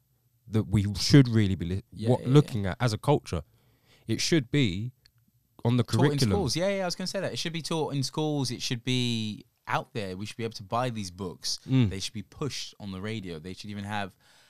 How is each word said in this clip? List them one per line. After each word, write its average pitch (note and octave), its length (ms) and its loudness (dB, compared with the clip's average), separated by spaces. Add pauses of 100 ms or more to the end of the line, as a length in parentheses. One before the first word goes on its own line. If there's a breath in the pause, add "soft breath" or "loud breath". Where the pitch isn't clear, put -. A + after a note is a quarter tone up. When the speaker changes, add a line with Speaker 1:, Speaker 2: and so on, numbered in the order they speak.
(480)
Speaker 1:
that G#2 160 0
we G#2 320 0
should C3+ 320 8
really G#2+ 280 4
be E2+ 100 -4
li-, F2+ 260 -4
Speaker 2:
Yeah, G#2+ 180 -6
Speaker 1:
what, B2 120 4
Speaker 2:
yeah, - 60 -6
yeah. B2+ 60 4
Speaker 1:
looking A#2+ 320 4
at F2 140 -4
as B2 140 0
a G#2 40 -4
culture. - 460 -2 (640 soft breath)
It A2+ 140 -2
should D#3 280 2
be A2+ 420 0 (760)
on A#2+ 120 4
the A#2 60 4
Speaker 2:
Taught - 100 -2
in A2+ 60 2 (100)
Speaker 1:
curriculum. C3 280 2
Speaker 2:
schools. G#2 180 0
Yeah, F3 140 0
yeah, G3 140 -2
I - 20 -2
was F3 100 -4
gonna F#3 120 -8
say G3 120 -6
that. C3 140 -4
It B2 40 -6
should E3 160 -4
be E3 80 -6
taught D#3 320 -2
in C#3 80 0
schools. D3 480 0
It A#2+ 120 -6
should A#2+ 240 -4
be A#2+ 600 -2 (220)
out C#3 260 -4
there. G2 240 -6
We G2+ 80 -8
should - 120 -12
be A#2 80 -6
able A2 100 -6
to - 80 -12
buy A#2+ 260 -2
these G#2+ 220 -8
books. F2 560 -8
Speaker 1:
Mm. B2+ 220 4
Speaker 2:
They F#2+ 100 -6
should - 140 -8
be G#2 100 -10
pushed - 560 -8
on G2+ 140 -10
the F#2 80 -10
radio. G2 380 -8
They F2+ 140 -12
should G#2 160 -14
even G2+ 140 -8
have, G2+ 320 -6 (340 soft breath)